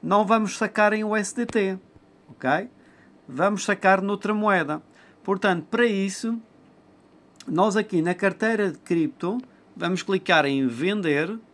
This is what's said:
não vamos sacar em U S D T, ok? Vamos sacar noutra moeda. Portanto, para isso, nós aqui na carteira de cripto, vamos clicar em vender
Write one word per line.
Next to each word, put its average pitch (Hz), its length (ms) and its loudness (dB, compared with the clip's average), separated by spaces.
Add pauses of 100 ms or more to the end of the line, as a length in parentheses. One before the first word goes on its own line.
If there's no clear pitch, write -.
não 202 200 4
vamos 214 360 0
sacar 208 340 2
em 214 100 -2
U 214 120 -2
S 208 200 -4
D 233 120 -4
T, 190 320 -2 (500)
ok? 160 400 -2 (580)
Vamos 185 380 -2
sacar 196 340 4
noutra 202 320 -4
moeda. 185 480 0 (440)
Portanto, 190 480 0
para 240 160 2
isso, 202 520 -2 (1080)
nós 190 280 2
aqui 208 240 0
na 175 140 0
carteira 202 580 -2
de - 60 -12
cripto, 170 600 -2 (360)
vamos 175 280 -4
clicar 190 420 2
em 135 220 0
vender 165 680 -2 (180)